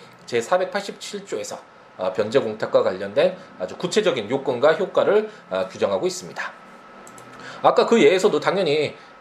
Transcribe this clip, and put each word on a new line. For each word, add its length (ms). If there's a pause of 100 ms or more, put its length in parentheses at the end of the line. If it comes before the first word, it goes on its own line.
(260)
제 140
사백팔십칠 840
조에서, 340 (380)
아, 160
변제 260
공탁과 420
관련된 540 (240)
아주 160
구체적인 540
요건과 460
효과를, 540 (200)
아, 180
규정하고 400
있습니다. 580 (960)
아까 240
그 160
예에서도 380
당연히, 560 (260)